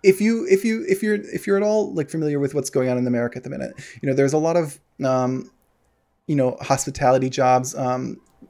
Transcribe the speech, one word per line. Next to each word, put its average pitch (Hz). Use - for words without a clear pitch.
if 196
you, 226
if 190
you, 226
if 190
you're, 214
if 208
you're 196
at 202
all, 214
like, 151
familiar 151
with 139
what's 139
going 127
on 123
in 123
America 120
at 123
the 143
minute, 135
you 143
know, 135
there's 139
a 151
lot 165
of, 156
um, 131
you 156
know, 127
hospitality 131
jobs, 127
um, 127